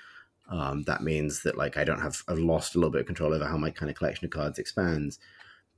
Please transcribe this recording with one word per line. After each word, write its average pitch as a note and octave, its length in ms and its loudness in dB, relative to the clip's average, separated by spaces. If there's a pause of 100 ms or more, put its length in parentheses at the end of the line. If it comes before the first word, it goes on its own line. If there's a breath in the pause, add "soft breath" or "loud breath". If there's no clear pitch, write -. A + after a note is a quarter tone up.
(480 soft breath)
um, D2 360 -2
that - 180 0
means D2+ 400 0
that, - 160 0
like, D2 180 -2
I D2 80 2
don't D#2+ 160 2
have, D2+ 280 -4
I've F2 100 0
lost D#2+ 360 2
a F2 40 6
little D#2+ 140 6
bit C2+ 100 2
of - 40 -2
control D#2+ 280 0
over D2 120 0
how D#2 120 0
my D2+ 120 0
kind D2+ 200 -4
of D2 60 -8
collection - 280 -2
of E2 60 -6
cards D2+ 280 -2
expands. D#2 600 0 (600 soft breath)